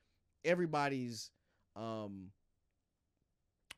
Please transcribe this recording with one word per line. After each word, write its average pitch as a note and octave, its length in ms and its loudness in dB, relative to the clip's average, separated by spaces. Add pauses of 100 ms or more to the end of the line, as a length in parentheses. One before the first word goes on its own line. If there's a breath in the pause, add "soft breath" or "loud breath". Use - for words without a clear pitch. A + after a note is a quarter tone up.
(440)
everybody's, C#3+ 880 2 (420)
um, G#2 560 -6 (1500)